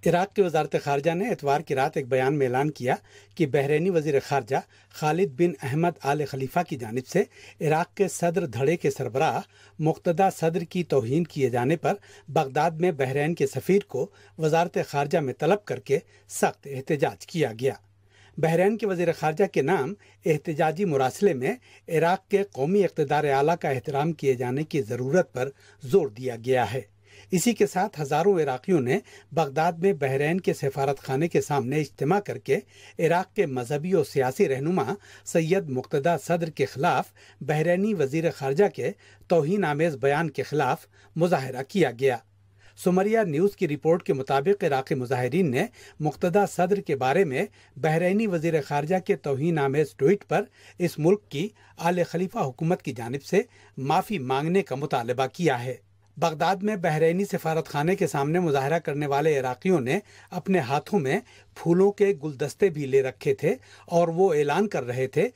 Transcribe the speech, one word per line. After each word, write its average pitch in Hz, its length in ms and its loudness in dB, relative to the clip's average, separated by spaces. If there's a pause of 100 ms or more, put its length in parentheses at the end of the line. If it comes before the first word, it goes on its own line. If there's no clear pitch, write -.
इराक 175 300 2
के 208 100 2
वजारत 151 340 0
खारजा 143 380 0
ने 208 180 -2
इतवार 147 300 0
की 156 120 -4
रात 135 220 0
एक 139 120 -6
बयान 131 260 2
में 143 120 2
ऐलान 127 240 0
किया 135 260 -2 (400)
कि 165 100 0
बहरीनी 151 440 0
वजीर 151 300 0
खारजा 139 400 -2 (340)
खालिद 156 440 0
बिन 175 240 2
अहमद 160 320 0 (100)
आल 147 200 0
खलीफा 135 380 -4
की 175 140 -6
जानिब 117 280 -6
से 202 220 0 (340)
इराक 160 360 0
के 190 120 2
सदर 175 400 -2
धड़े 135 280 0
के 160 140 0
सरबराह 135 500 -2 (380)
मुक्तदा 165 540 2
सदर 165 340 -2
की 180 200 -4
तौहीन 139 380 0
किए 135 260 -2
जाने 123 280 0
पर 160 200 -2 (300)
बगदाद 151 520 0
में 175 160 0
बहरीन 143 380 -2
के 147 140 -2
सफीर 190 400 0
को 135 200 -6 (300)
वजारत 165 400 2 (100)
खारजा 147 320 0
में 127 200 -4
तलब 185 280 2
करके - 340 -2 (280)
सख्त - 380 -2
एहतजाज 135 560 -2
किया 143 300 -2
गया। 117 240 -2 (600)
बहरीन 165 380 2
के 214 100 -4
वजीर 175 280 0
खारजा 160 340 0
के 160 160 0
नाम 165 320 0 (280)
एहतजाजी 160 640 0
मुरासले 147 480 2
में 139 220 -2 (320)
इराक 170 420 2
के 196 120 2 (120)
कौमी 180 300 2
इक़्तिदार 147 500 0
आला 147 220 2
का 165 140 -4
एहतराम 139 440 -2
किए 135 220 0
जाने 127 280 -4
की 156 200 -2
ज़रूरत 127 500 0
पर 131 180 -4 (300)
जोर 139 280 2
दिया 120 280 -8
गया 123 280 2
है। 117 220 -6 (440)
इसी 190 220 2
के 208 120 2
साथ 190 320 -2
हज़ारों 156 420 2
इराकियों 143 400 0
ने 131 200 0 (340)
बगदाद 160 440 0
में 190 200 0
बहरीन 143 400 0
के 180 160 -2
सफारत 139 440 -2
खाने 139 300 -2
के 160 120 2
सामने 139 400 -2
इज्तिमा 151 400 -2
करके 131 400 -2 (380)
इराक 170 380 2
के 202 120 2
मजहबी 143 440 -4
और 170 120 4
सियासी 131 420 0
रहनुमा 139 500 -2 (300)
सैयद 165 440 0
मुक्तदा 147 480 0
सदर 165 320 -2
के 139 160 -2
खिलाफ 147 460 -2 (300)
बहरीनी 170 520 0
वजीर 156 360 0
खारजा 143 400 2
के 131 200 -4 (400)
तौहीन 180 340 2
आमेज 151 380 0
बयान 143 260 2
के 139 140 -6
खिलाफ 143 440 -2 (300)
मुजाहरा 143 480 0
किया 160 280 2
गया। 120 280 0 (580)
सुमरिया 202 480 2
न्यूज़ 175 300 0
की 190 100 -2
रिपोर्ट 156 360 0
के - 100 -2
मुताबिक 139 520 0
इराकी 139 320 0
मुजाहिरीन 127 520 0
ने 139 200 0 (320)
मुक्तदा 175 480 0
सदर 185 320 0
के 156 160 -4
बारे 131 280 2
में 151 240 -2 (300)
बहरीनी 175 480 2
वजीर 165 340 0
खारजा 147 400 -2
के 180 240 0
तौहीन 151 340 0
आमेज 139 400 0
ट्वीट 196 260 4
पर 185 220 0 (340)
इस 175 200 -2
मुल्क 185 220 4 (100)
की 160 180 -4 (300)
आले 175 240 0
खलीफा 190 380 -6
हुकूमत 160 400 -2
की 143 100 -8
जानिब 120 300 -8
से 214 240 0 (320)
माफ़ी 165 480 -2
मांगने 156 360 0
का - 140 -4
मुतालबा 131 560 -2
किया 151 260 2
है। 123 200 -8 (380)
बगदाद 170 460 0
में 208 180 -2
बहरीनी 165 440 2
सफारत 160 440 -4
खाने 151 280 0
के 190 100 -2
सामने 147 340 0
मुजाहरा 147 380 0
करने 147 280 -4
वाले 147 320 2
इराकियों 135 420 0
ने 131 200 0 (320)
अपने 180 280 0
हाथों 147 380 0
में 156 240 0 (340)
फूलों 185 340 4
के 196 240 2
गुलदस्ते 147 560 -2
भी 147 160 -6
ले 131 160 4
रखे 131 400 -2
थे 165 100 2 (360)
और 170 220 4
वो 180 240 2
ऐलान 147 320 2
कर 170 160 -4
रहे 123 260 -4
थे 170 280 0